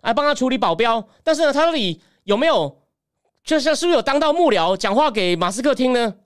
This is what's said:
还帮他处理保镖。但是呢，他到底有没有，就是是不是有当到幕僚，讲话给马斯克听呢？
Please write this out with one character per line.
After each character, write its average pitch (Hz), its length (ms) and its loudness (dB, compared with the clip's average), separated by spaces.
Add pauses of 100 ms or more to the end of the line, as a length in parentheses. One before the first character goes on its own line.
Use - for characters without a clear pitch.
还 226 140 -2
帮 285 100 0
他 294 100 2
处 254 140 -2
理 262 80 -2
保 196 180 0
镖。 226 320 0 (160)
但 320 140 0
是 311 60 0
呢， 285 100 2
他 294 140 2
到 339 60 0
底 202 280 -4 (240)
有 202 100 0
没 247 120 0
有， 180 340 0 (640)
就 311 160 0
是 285 160 0
是 330 100 -4
不 349 60 2
是 330 40 4
有 - 40 2
当 277 180 -2
到 302 140 0
幕 330 180 2
僚， 185 240 0
讲 196 200 -4
话 294 160 2
给 185 260 -2
马 175 140 -2
斯 202 100 -8
克 269 140 2
听 254 180 0
呢？ 233 220 0 (120)